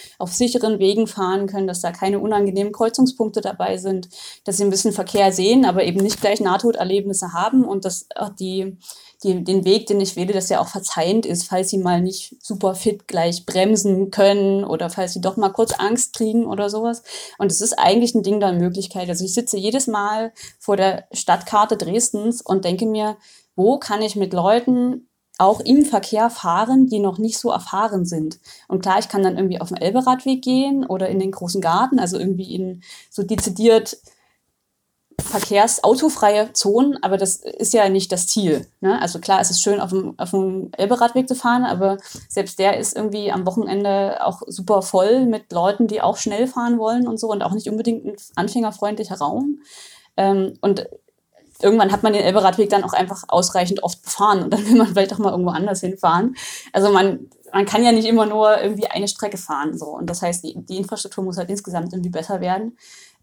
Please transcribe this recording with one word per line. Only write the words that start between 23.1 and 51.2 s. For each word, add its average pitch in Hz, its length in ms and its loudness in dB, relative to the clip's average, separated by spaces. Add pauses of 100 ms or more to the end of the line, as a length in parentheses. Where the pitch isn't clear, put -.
wo 220 220 4
kann 214 240 -4
ich 214 140 -4
mit 190 180 -2
Leuten 247 760 2 (320)
auch 196 200 4
im 285 260 6
Verkehr 220 460 0
fahren, 226 560 2
die 220 120 0
noch 196 200 0
nicht 220 180 -2
so - 140 -2
erfahren 190 540 -2
sind. 160 340 -6 (280)
Und 190 140 -2
klar, 190 160 2
ich - 100 -2
kann 196 140 -2
dann 185 160 2
irgendwie 180 240 -2
auf 175 60 -8
dem 180 100 -8
Elbe-Radweg 254 640 0
gehen 269 420 0
oder 190 260 -2
in 190 100 0
den 190 120 -2
großen 180 300 -4
Garten, 202 380 2
also 180 180 -2
irgendwie 185 380 -4
in 185 260 -8 (300)
so - 100 -8
dezidiert 220 760 2 (1200)
verkehrsautofreie 214 1300 2
Zonen, 254 480 2
aber 190 160 0
das 196 200 -2
ist - 360 -4
ja 208 160 6
nicht 190 220 0
das 180 160 -2
Ziel, 170 400 0 (140)
ne? 190 200 2
Also 175 180 -4
klar, 196 220 2
es 185 80 0
ist 180 140 0
schön, 202 160 2
auf 190 100 -4
dem, 190 280 -4
auf 180 120 -6
dem 190 480 -2
Elbe-Radweg 240 500 2
zu 262 60 -4
fahren, 247 320 0
aber 196 320 0 (320)
selbst 196 300 -6
der 196 180 2
ist - 180 -6
irgendwie 208 360 -4
am 185 160 -4
Wochenende 196 760 -2
auch - 220 -4
super 190 380 0
voll 214 420 4
mit 220 260 -2
Leuten, 202 360 2
die 208 140 -4
auch 202 160 0
schnell 214 280 -2
fahren 240 320 -2
wollen 233 300 0
und 226 120 -6
so 226 120 -4
und 202 100 -4
auch 180 120 -2
nicht 214 140 -6
unbedingt 226 380 -4
ein 202 100 -8 (200)
anfängerfreundlicher 208 800 -4
Raum. 262 420 -2 (580)
Ähm, 196 440 2
und 196 260 0 (760)